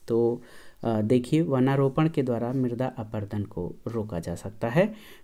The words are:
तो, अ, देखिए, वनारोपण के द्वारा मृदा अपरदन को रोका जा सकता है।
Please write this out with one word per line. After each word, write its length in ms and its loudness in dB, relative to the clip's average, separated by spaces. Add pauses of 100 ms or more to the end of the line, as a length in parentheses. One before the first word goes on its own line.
तो, 340 2 (420)
अ, 180 2
देखिए, 400 4
वनारोपण 680 4
के 140 0
द्वारा 300 -2
मृदा 320 0
अपरदन 580 -6
को 320 -6 (120)
रोका 320 -4
जा 160 -4
सकता 340 -6
है। 240 2 (300)